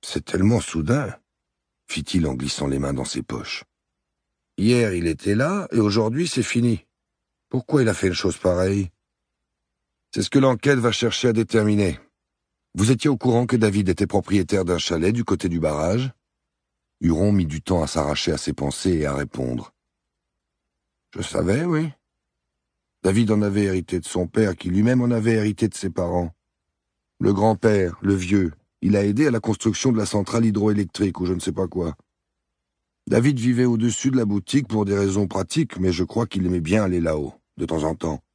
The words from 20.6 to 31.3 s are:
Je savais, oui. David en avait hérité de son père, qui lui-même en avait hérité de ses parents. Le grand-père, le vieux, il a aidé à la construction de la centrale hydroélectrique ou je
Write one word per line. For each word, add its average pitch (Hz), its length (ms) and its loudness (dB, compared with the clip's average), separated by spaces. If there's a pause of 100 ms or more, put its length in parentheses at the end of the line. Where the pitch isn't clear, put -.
Je - 60 -8
savais, 90 440 -2
oui. 160 240 -2 (1120)
David 104 280 2
en 107 100 2
avait 101 240 0
hérité 92 340 -2
de 80 60 -10
son 90 220 -4
père, 101 280 0
qui - 140 -8
lui-même 113 320 2
en 120 100 0
avait 113 240 2
hérité 107 320 0
de - 80 -4
ses 95 140 -6
parents. 87 440 -4 (880)
Le - 120 2
grand-père, 101 680 2
le 98 140 2
vieux, 92 380 2 (280)
il 98 140 4
a 101 80 2
aidé 107 240 2
à 135 40 2
la 117 80 0
construction 110 520 0
de 110 60 2
la 104 80 0
centrale 107 400 0
hydroélectrique 104 760 0
ou 92 60 -2
je 90 80 0